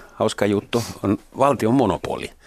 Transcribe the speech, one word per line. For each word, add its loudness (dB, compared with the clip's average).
hauska 0
juttu, -2
on 0
valtion 2
monopoli. 0